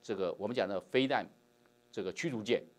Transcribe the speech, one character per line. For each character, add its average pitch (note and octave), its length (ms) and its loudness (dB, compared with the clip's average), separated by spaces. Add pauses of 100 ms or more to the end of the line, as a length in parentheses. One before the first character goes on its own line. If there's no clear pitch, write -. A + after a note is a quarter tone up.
这 A2+ 120 -4
个 F#2 240 0
我 G2 80 -4
们 A#2 80 -2
讲 G#2 140 2
的 F#2+ 120 -2
飞 C3 260 2
弹 A#2 220 0 (600)
这 G#2 120 -6
个 F#2 100 -4
驱 E3 180 -4
逐 A2+ 120 -4
舰 G#2+ 200 2 (160)